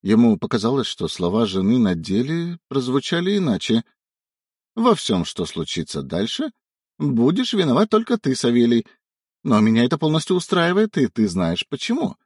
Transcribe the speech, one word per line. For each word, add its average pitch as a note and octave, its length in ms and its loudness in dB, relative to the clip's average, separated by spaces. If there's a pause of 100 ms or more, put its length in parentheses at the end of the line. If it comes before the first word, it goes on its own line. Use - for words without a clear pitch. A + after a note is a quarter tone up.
Ему A2 360 4
показалось, A#2 500 -2
что - 220 -6
слова G2 360 0
жены G2 320 0
на G2+ 160 2
деле C#3+ 640 -4 (120)
прозвучали C#3 680 -2
иначе. A#2 460 0 (920)
«Во A3+ 200 4
всём, F2+ 300 -2
что - 200 -6
случится D#2+ 560 -6
дальше, G2 500 -4 (460)
будешь D3 540 0
виноват F3 380 2
только A3+ 280 0
ты, C3+ 160 -2
Савелий. A#2+ 540 2 (560)
Но G#2+ 160 2
меня A2+ 240 4
это B2+ 140 0
полностью D#3+ 400 0
устраивает, F3+ 600 0
и C3+ 100 2
ты G#2+ 200 0
знаешь F2 400 -2
почему. B3+ 480 -4 (100)